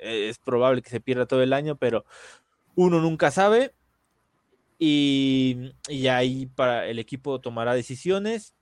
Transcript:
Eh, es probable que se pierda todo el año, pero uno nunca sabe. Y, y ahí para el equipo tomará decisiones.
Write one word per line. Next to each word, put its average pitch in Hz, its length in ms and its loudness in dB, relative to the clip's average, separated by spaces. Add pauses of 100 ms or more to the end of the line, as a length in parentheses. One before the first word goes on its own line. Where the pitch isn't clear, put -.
Eh, 107 300 -4
es 117 80 -12
probable 123 420 2
que - 80 -12
se 120 120 -6
pierda 123 260 -2
todo 131 160 2
el 131 100 2
año, 147 240 -2
pero 113 300 -2 (720)
uno 180 260 4
nunca 160 300 2
sabe. 220 420 2 (1080)
Y, 135 880 0 (160)
y 135 180 -4
ahí 127 400 0
para 120 400 -2
el 117 120 -6
equipo 131 400 -8
tomará 117 360 -4
decisiones. 190 880 -4